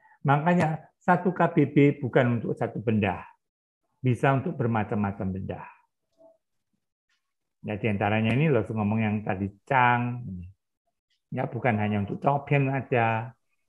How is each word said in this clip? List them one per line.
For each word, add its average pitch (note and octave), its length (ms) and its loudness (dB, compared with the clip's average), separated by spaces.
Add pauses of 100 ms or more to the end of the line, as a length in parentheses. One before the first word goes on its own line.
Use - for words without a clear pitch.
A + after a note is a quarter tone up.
(260)
Makanya D#3 720 2
satu F3 320 2
K E3+ 240 0
B - 40 -2 (120)
B - 80 -4 (240)
bukan A#2+ 400 2
untuk - 160 -6
satu A2+ 240 -6
benda. G2+ 400 0 (840)
Bisa C3 320 2
untuk D#3+ 240 -4
bermacam-macam G#2+ 720 -2
benda. F#2+ 320 -8 (2000)
Ya, G#2+ 160 -6
diantaranya A2 560 0
ini D3+ 160 2
langsung A2 240 0
ngomong G#2+ 240 0
yang G#2+ 240 0
tadi G2 240 -4 (160)
cang. B2 560 2 (1120)
Ya, B2+ 160 -2
bukan A2+ 320 0
hanya G#2 240 0
untuk - 160 -6
copian C#3 480 2
aja, A#2+ 640 0 (380)